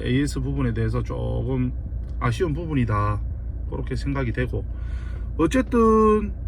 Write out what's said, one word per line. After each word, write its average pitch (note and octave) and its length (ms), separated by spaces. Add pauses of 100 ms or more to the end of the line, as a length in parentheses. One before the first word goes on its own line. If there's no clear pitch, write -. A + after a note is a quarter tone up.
에이에스 C3+ 360
부분에 C3 340
대해서 A2+ 280
조금 A#2+ 720 (480)
아쉬운 C#3+ 320
부분이다. A2 680 (500)
그렇게 C3 260
생각이 C3+ 360
되고. A2 320 (760)
어쨌든 A3 960 (140)